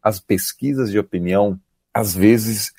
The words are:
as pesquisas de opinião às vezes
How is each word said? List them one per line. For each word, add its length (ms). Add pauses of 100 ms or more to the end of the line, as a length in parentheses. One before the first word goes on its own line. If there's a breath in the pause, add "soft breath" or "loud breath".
as 160
pesquisas 720
de 80
opinião 580 (360)
às 200
vezes 640